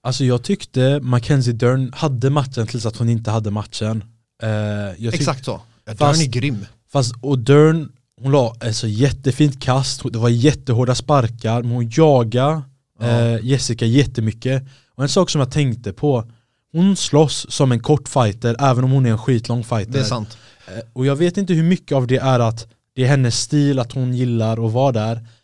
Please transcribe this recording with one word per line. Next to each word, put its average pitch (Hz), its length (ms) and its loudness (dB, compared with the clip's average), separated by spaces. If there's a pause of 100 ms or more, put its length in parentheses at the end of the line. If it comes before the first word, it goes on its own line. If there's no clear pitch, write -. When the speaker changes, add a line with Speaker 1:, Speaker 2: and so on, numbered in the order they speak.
Speaker 1:
Alltså, 127 220 -2
jag 123 180 2
tyckte 139 600 0
Mackenzie 123 500 2
Dern 123 420 0
hade 135 340 0
matchen 135 380 -2
tills 117 180 -8
att 110 120 -6
hon 117 120 0
inte 113 220 -2
hade 107 200 -2
matchen. 107 520 -6 (400)
Eh, 110 60 -2
jag 104 480 -4
tyck- 113 160 -6
Speaker 2:
Exakt 143 320 -4
så. 104 160 -8 (240)
Ja, 117 100 -14
Speaker 1:
Fast 147 240 2
Speaker 2:
Dern 151 80 0
är 113 40 -4
grym. 120 340 -4 (260)
Speaker 1:
Fast, 123 300 -2
och 135 180 -2
Dern, 147 500 4 (320)
hon 135 100 -2
la 120 300 2
alltså 113 260 -4
jättefint 131 760 0
kast, 131 400 -2 (120)
det 110 60 -4
var 120 100 2
jättehårda 123 640 2
sparkar, 117 680 0
men 120 80 -4
hon 120 180 -2
jagade, 139 720 2 (380)
Speaker 2:
Ja. 117 80 -4
Speaker 1:
eh, 117 380 0
Jessica 123 400 0
jättemycket. 127 800 0 (320)
Och 127 80 -4
en 143 60 -2
sak 180 200 2
som 151 100 -2
jag 135 120 0
tänkte 123 420 -2
på, 131 300 -2 (480)
hon 185 240 2
slåss - 560 2
som 135 200 2
en 117 80 0
kort 147 300 -2
fighter, 113 500 0
även 127 240 2
om 131 80 2
hon 135 140 4
är 117 60 2
en 110 60 2
skitlång 120 460 -2
fighter. 110 300 -4
Speaker 2:
Det - 60 0
är - 40 0
sant. 110 340 -6 (300)
Speaker 1:
Eh, 104 140 -14 (120)
och 127 120 -2
jag 139 100 2
vet 175 220 0
inte 190 160 0
hur 160 100 2
mycket 170 320 0
av 127 120 2
det 127 100 2
är 131 220 2
att 113 280 0 (280)
det 127 80 0
är 127 40 4
hennes 131 320 2
stil, 143 400 2
att 117 120 -4
hon 127 220 -2
gillar 117 520 0
att 110 80 0
vara 131 180 2
där, 113 360 -4 (160)